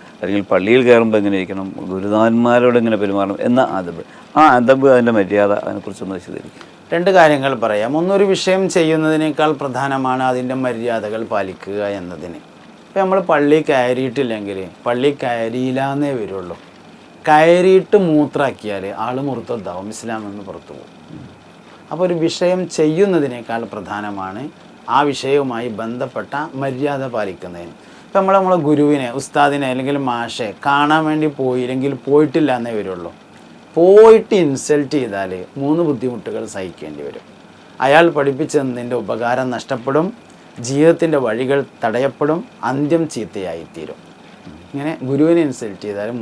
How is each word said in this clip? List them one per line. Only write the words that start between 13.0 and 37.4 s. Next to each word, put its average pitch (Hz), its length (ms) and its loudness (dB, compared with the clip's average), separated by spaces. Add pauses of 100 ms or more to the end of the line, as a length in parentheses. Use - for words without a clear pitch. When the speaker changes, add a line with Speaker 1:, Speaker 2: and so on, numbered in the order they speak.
Speaker 2:
നമ്മൾ 190 160 0 (120)
പള്ളി 147 280 4 (100)
കയറിയിട്ടില്ലെങ്കിൽ 123 880 -2 (280)
പള്ളി 123 240 0 (120)
കയറിയില്ലാന്നേ 131 960 -4
വരുള്ളൂ. 95 380 -8 (720)
കയറിയിട്ട് 175 680 6 (120)
മൂത്രാക്കിയാൽ 131 760 0 (200)
ആൾ 127 120 -6 (120)
മുർത്തദ്ദാവും, 104 640 -8
ഇസ്ലാമിൽ 110 360 -10
നിന്ന് 101 180 -14
പുറത്തു 80 280 -16
പോകും. - 160 -20 (1000)
അപ്പോൾ 165 180 -2
ഒരു 170 180 -2
വിഷയം 180 340 0 (160)
ചെയ്യുന്നതിനേക്കാൾ 151 960 0
പ്രധാനമാണ് 101 720 -10 (520)
ആ 139 40 4 (100)
വിഷയവുമായി 131 600 -2 (100)
ബന്ധപ്പെട്ട 120 540 -8 (300)
മര്യാദ 135 380 -4 (140)
പാലിക്കുന്നതിന്. 87 580 -10 (300)
ഇപ്പം - 160 0
നമ്മൾ 190 200 2
നമ്മളെ 185 280 2
ഗുരുവിനെ, 147 400 2 (140)
ഉസ്താദിനെ 143 500 0
അല്ലെങ്കിൽ 131 260 -2 (140)
മാഷെ 117 380 -6 (180)
കാണാൻ 147 420 2
വേണ്ടി 156 200 0 (100)
പോയില്ലെങ്കിൽ 131 540 -2 (120)
പോയിട്ടില്ല 147 540 2
എന്നേ 117 200 -6
വരുള്ളൂ. 90 320 -8 (640)
പോയിട്ട് 214 580 8 (100)
ഇൻസൾട്ട് 143 500 0
ചെയ്താൽ 98 360 -4 (300)
മൂന്ന് 151 260 0
ബുദ്ധിമുട്ടുകൾ 113 560 -4 (120)
സഹിക്കേണ്ടി 76 520 -12
വരും. - 160 -14 (600)